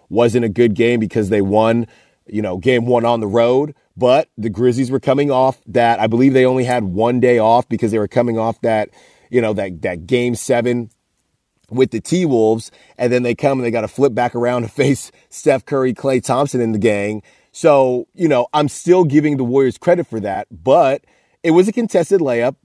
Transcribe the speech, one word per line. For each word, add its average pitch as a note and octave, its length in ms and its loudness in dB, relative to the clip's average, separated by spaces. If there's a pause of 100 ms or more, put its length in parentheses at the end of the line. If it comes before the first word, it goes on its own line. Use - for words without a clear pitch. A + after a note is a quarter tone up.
(100)
wasn't A#2 340 2
a A2 60 -2
good A#2 240 2
game A#2+ 260 0
because G#2 300 -2
they G#2 100 0
won, A2 460 0 (400)
you G#2 160 -6
know, F#2+ 160 -6
game A#2+ 260 0
one A#2+ 220 0
on A#2 140 0
the G#2+ 60 -6
road, B2 480 0 (220)
but B2+ 400 2
the A2+ 140 -6
Grizzlies B2 400 -2
were C3 100 -2
coming C#3+ 300 0
off C3 360 0
that. A#2 320 0
I G#2+ 80 -2
believe B2+ 280 2
they C3 100 4
only B2+ 200 0
had B2 200 -2
one A2 340 -2
day B2 200 4
off A2+ 320 2
because A2 220 -2
they A2+ 60 0
were G#2 80 -2
coming A#2+ 320 -2
off A2+ 220 -4
that, A2 300 -2 (400)
you B2 100 0
know, A2 140 -2
that, F#2+ 260 -8
that F2+ 260 -8
game B2 280 -2
seven A#2+ 560 -2 (800)
with A#2+ 220 0
the A2+ 80 -4
T-Wolves, A#2 720 0 (280)
and B2 120 0
then B2 120 0
they B2 120 -2
come C#3 240 -2
and B2+ 60 -4
they A#2 60 -2
gotta A2 180 -4
flip C3 260 0
back A#2+ 200 -2
around A#2+ 280 -2
to A2 60 -6
<laughs> - 140 -4
face C3 280 -2 (200)
Steph C3+ 340 -2
Curry, C3 300 -2
Klay C3 280 -2
Thompson, C3 380 -2
and A2+ 140 -2
the G#2+ 40 -2
gang. G#2 440 -2 (300)
So, C3+ 640 2
you E3+ 140 0
know, B2 240 0
I'm D3+ 160 0
still F3+ 360 2
giving D3 340 2
the C3 60 -2
Warriors B2+ 340 0
credit F3 280 0
for A2+ 140 -8
that, G2 300 -6
but C3+ 520 2 (400)
it E3+ 100 0
was F3+ 140 4
a A3 60 -4
contested G3 480 0
layup, B2+ 440 0